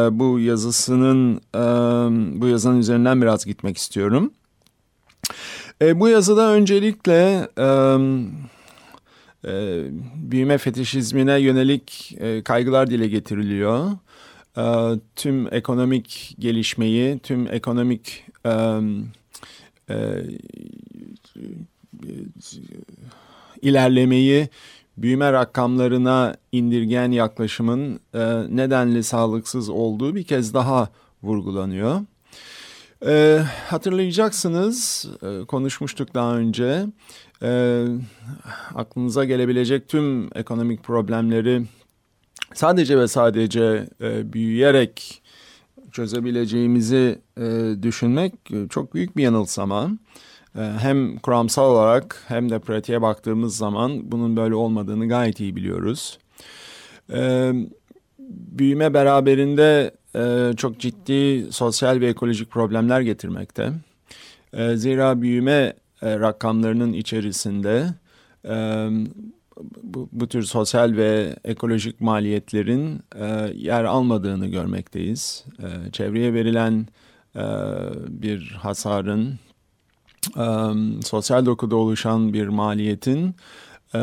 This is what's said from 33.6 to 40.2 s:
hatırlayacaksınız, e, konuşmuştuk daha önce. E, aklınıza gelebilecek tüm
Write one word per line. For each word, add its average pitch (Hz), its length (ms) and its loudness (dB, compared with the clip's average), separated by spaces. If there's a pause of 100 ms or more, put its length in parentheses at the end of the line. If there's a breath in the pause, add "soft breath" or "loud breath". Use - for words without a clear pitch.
hatırlayacaksınız, 190 1400 -2 (140)
e, 98 220 -8
konuşmuştuk 135 720 -6
daha 120 220 0
önce. 123 500 0 (560 loud breath)
E, 123 400 0 (920 loud breath)
aklınıza 123 500 -2
gelebilecek 123 640 0
tüm 139 460 -2